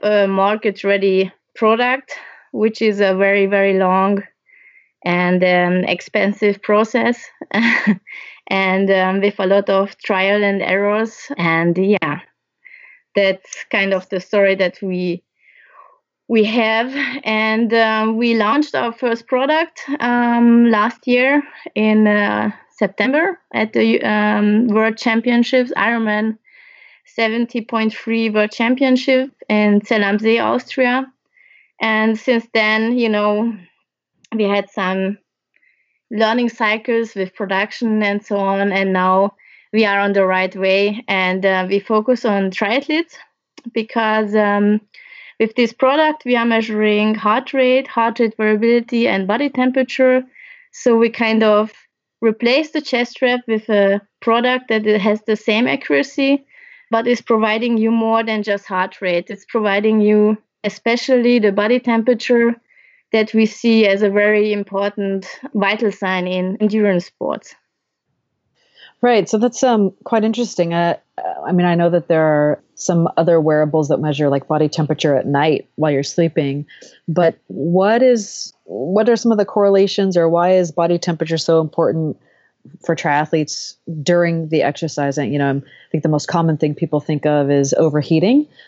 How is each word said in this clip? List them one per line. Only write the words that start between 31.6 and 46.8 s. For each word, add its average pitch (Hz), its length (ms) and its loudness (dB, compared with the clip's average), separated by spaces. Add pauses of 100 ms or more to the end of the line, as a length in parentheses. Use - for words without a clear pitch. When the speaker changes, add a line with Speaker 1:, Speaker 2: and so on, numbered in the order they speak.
Speaker 1:
And 220 400 0
since 233 360 0
then, 220 420 0
you 233 140 0
know, 208 440 0 (800)
we 220 100 0
had 202 260 -2
some 190 480 -4 (920)
learning 226 380 0
cycles 220 680 -4
with 190 200 -6
production 214 680 -2
and 202 220 -2
so 202 140 -4
on. 196 340 0
And 190 220 0
now 185 400 2 (400)
we 220 100 2
are 202 160 0
on 202 140 0
the 196 100 2
right 185 320 -2
way, 202 500 0
and, 185 380 -2
uh, 190 240 2
we 196 120 0
focus 220 440 -2
on 202 260 0
triathletes 277 600 -4 (600)
because, 220 600 -2
um, 208 460 2 (600)
with 220 160 -2
this 233 160 0
product, 302 520 0
we 247 120 0
are 233 80 0
measuring 214 720 0